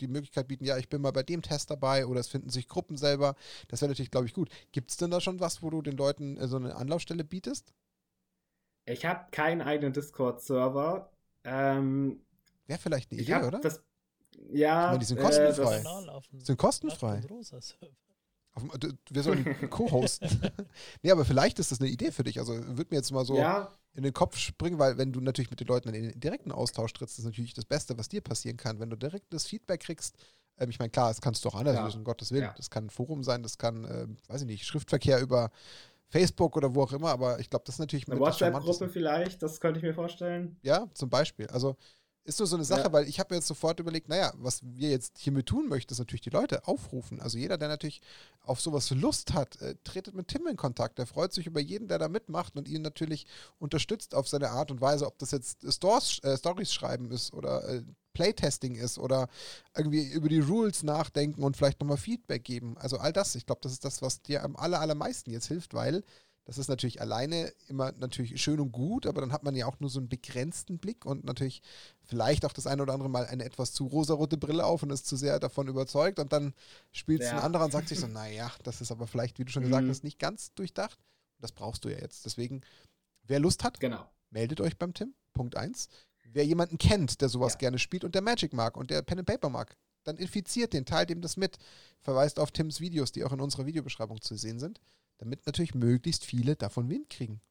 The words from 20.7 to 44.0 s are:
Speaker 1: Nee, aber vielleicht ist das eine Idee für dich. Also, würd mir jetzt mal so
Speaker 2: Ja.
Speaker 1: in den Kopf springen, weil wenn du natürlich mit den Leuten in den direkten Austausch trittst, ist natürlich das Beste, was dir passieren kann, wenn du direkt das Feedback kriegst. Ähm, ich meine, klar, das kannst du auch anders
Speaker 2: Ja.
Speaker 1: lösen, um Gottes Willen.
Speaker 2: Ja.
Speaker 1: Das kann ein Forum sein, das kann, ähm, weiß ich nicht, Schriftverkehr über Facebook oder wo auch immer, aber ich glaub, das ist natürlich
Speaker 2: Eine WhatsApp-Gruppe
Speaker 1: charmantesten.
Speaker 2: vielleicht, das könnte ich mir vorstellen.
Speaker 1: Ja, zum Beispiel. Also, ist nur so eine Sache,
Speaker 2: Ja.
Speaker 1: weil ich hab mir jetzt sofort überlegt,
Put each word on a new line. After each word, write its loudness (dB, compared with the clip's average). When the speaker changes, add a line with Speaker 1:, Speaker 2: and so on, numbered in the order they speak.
Speaker 1:
Nee, 8
aber 8
vielleicht 6
ist 0
das 0
eine 4
Idee 0
für 0
dich. -2
Also, -2
würd -4
mir 2
jetzt 0
mal 2
so 0
Speaker 2:
Ja. 4
Speaker 1:
in -6
den 2
Kopf 2
springen, -2
weil 6
wenn 2
du -4
natürlich 0
mit -10
den -8
Leuten 2
in -2
den -12
direkten -4
Austausch -2
trittst, -10
ist -6
natürlich -6
das -8
Beste, -2
was -6
dir -6
passieren -4
kann, -6
wenn -6
du -8
direkt -8
das -4
Feedback -4
kriegst. -10
Ähm, -2
ich -8
meine, -2
klar, 4
das -2
kannst 0
du 2
auch -4
anders 4
Speaker 2:
Ja. 0
Speaker 1:
lösen, -4
um -10
Gottes -4
Willen. 2
Speaker 2:
Ja. -6
Speaker 1:
Das -12
kann -4
ein -10
Forum -4
sein, 2
das -8
kann, -2
ähm, -8
weiß -6
ich -6
nicht, -6
Schriftverkehr 4
über 4
Facebook 4
oder 4
wo 6
auch 2
immer, 0
aber 2
ich -8
glaub, 0
das -10
ist -4
natürlich -2
Speaker 2:
Eine 0
WhatsApp-Gruppe 4
Speaker 1:
charmantesten. -4
Speaker 2:
vielleicht, 0
das -2
könnte 2
ich -4
mir 2
vorstellen. -4
Speaker 1:
Ja, 4
zum -4
Beispiel. 2
Also, -2
ist -4
nur 2
so 2
eine 0
Sache, 4
Speaker 2:
Ja. 2
Speaker 1:
weil 8
ich -4
hab -2
mir 0
jetzt 0
sofort 0
überlegt, -4